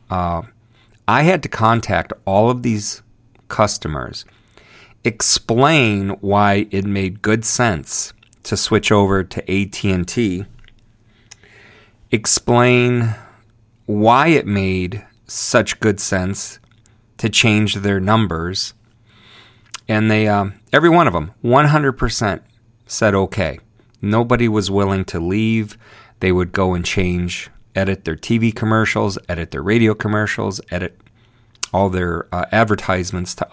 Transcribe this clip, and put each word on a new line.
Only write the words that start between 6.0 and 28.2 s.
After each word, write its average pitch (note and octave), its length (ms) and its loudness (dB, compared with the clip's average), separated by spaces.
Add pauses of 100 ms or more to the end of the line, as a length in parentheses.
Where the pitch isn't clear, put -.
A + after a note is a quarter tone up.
why G2+ 480 2
it G2 160 -2
made G2 380 -4
good A2 220 0
sense - 680 -2 (300)
to - 140 -4
switch - 340 0
over G2 320 4
to - 260 -10
A G2 140 0
T - 260 -4
and F2+ 160 0
T, G2 380 -2 (1700)
explain A#2+ 1040 2 (720)
why A2+ 420 4
it D#3+ 180 4
made F#2+ 600 -2 (200)
such - 540 -2
good G#2+ 220 0
sense - 580 -4 (600)
to A2+ 100 -2
change G#2 460 2
their G2 260 0
numbers, F#2+ 720 -2 (1120)
and A2 240 2
they, G#2+ 160 2
um, G2+ 280 0 (180)
every D3+ 160 4
one E3 180 6
of F2+ 80 0
'em, E2 240 -4
one C3 280 4
hundred D3 260 2
percent A2+ 480 -2 (440)
said G#2 300 0
okay. F#2 440 -2 (420)
Nobody A#2 480 2
was G#2 200 0
willing G2 360 0
to F2 160 -6
leave. G#2+ 560 -2 (420)
They F#2+ 140 2
would F2+ 180 0
go F#2 220 0
and F2+ 100 -4
change, F2+ 680 -4 (240)
edit F#2+ 300 -2
their D#2+ 140 -6
T - 200 -2